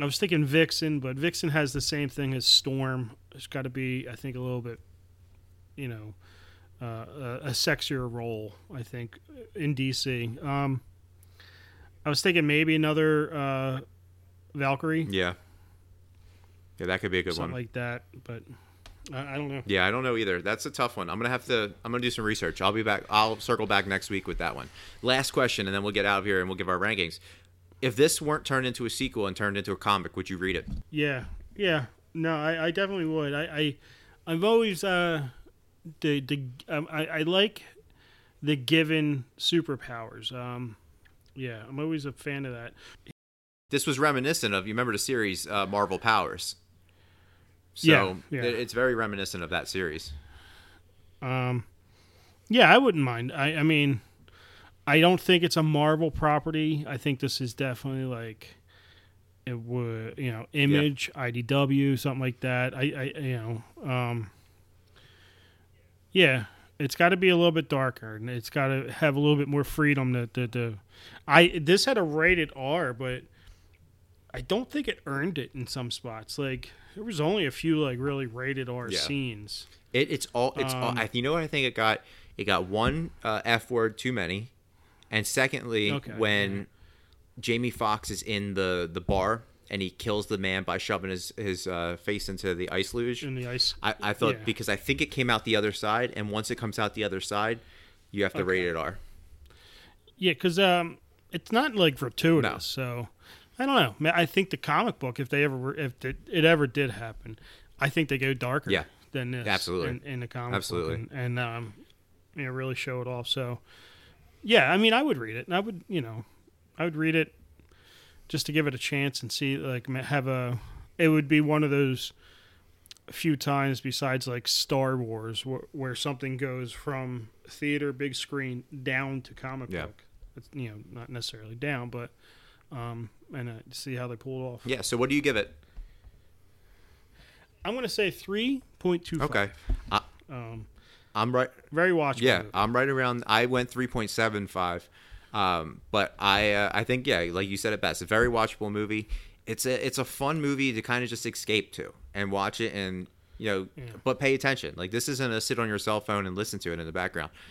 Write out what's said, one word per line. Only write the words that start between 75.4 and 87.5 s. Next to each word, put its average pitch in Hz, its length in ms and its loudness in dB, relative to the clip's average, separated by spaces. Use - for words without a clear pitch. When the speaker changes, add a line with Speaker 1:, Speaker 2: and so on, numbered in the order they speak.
Speaker 1:
in 127 120 -8
some 123 240 -6
spots. 110 480 -10
Like, 131 320 -4
there 214 100 -10
was 202 160 -6
only 175 260 2
a 127 40 0
few, 156 300 2
like, 127 200 0
really 139 260 -2
rated 127 420 -4
R 123 220 -6
Speaker 2:
Yeah. 92 100 -2
Speaker 1:
scenes. 120 640 -6
Speaker 2:
It, 135 180 2
it's 151 220 -2
all, 127 240 2
it's 131 180 -2
all, 123 160 0
Speaker 1:
Um, 120 80 -2
Speaker 2:
I, 113 140 0
you 120 100 -2
know 139 100 2
what 165 100 2
I 156 40 -4
think 143 200 0
it 120 80 -2
got? 110 260 4
It 101 80 -6
got 92 220 2
one, 127 440 0
uh, 107 220 -2
F 117 260 0
word 113 280 2
too 131 140 -2
many, 98 380 -4
and 107 160 0
secondly, 120 640 0
Speaker 1:
Okay, 135 200 -6
Speaker 2:
when 104 440 2
Speaker 1:
yeah. 101 80 -6
Speaker 2:
Jamie 120 300 0